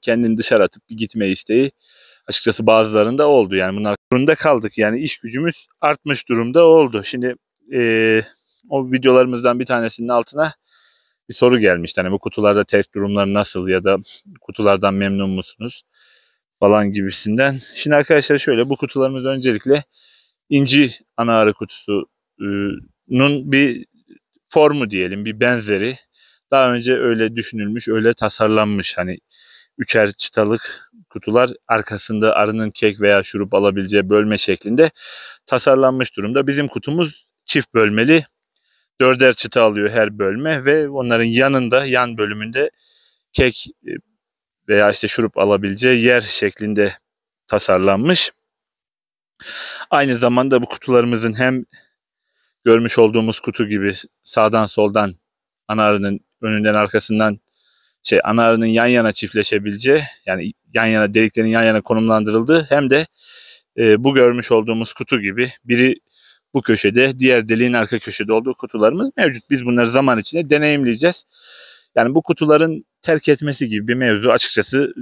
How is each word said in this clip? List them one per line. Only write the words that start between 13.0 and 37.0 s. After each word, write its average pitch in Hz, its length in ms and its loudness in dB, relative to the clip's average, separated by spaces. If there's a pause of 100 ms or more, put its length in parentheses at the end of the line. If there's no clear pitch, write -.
nasıl 98 340 -4
ya 92 160 0
da 98 140 2 (440)
kutulardan 98 520 0
memnun 98 360 -2
musunuz 95 540 -10 (760)
falan 104 320 2
gibisinden. 107 680 -2 (160)
Şimdi 147 200 0
arkadaşlar 147 420 2
şöyle, 131 320 0
bu 139 80 -2
kutularımız 131 480 -4
öncelikle 131 580 0 (640)
inci 139 420 2 (260)
ana 117 200 0
arı 107 160 4
kutusunun - 540 -8 (1400)
bir 139 340 0 (640)
formu 147 400 2
diyelim, 98 360 -6
bir 110 140 -8
benzeri. 117 580 -2 (540)
Daha 131 220 4
önce 123 240 -2
öyle 113 380 0
düşünülmüş, 113 520 -8
öyle 110 260 0
tasarlanmış. 107 840 -2
Hani 90 220 -6 (580)
üçer 107 340 0
çıtalık - 800 -4 (180)
kutular 123 420 -2 (160)
arkasında 110 680 -2
arının 107 360 -2
kek 107 300 -2
veya 101 220 4
şurup 101 300 -6
alabileceği 98 560 0
bölme 107 280 2
şeklinde 117 540 0 (540)
tasarlanmış 131 720 0
durumda. 123 320 -4
Bizim 143 200 -2
kutumuz 151 600 -6 (180)